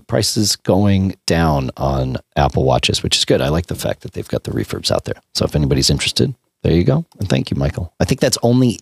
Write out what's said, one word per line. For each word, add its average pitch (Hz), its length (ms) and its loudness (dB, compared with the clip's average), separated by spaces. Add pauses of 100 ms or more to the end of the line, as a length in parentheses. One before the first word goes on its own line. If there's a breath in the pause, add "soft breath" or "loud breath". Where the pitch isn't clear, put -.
prices - 480 0
going 98 720 2
down 78 500 0
on 65 420 -2 (200)
Apple 71 260 2
Watches, - 400 0
which - 140 -2
is - 80 0
good. - 160 2
I 65 80 0
like 78 160 -2
the - 100 -8
fact - 260 -6
that - 120 -16
they've - 140 -10
got - 180 -6
the 107 60 -8
refurbs 101 380 -6
out - 140 0
there. - 180 -10 (120)
So - 100 0
if - 120 -2
anybody's 69 340 2
interested, 69 440 0 (300)
there - 80 2
you 85 140 4
go. 151 200 2 (140)
And 98 80 -6
thank - 240 0
you, 78 60 -4
Michael. 71 420 -4
I 90 60 0
think - 160 0
that's 135 200 0
only 123 400 2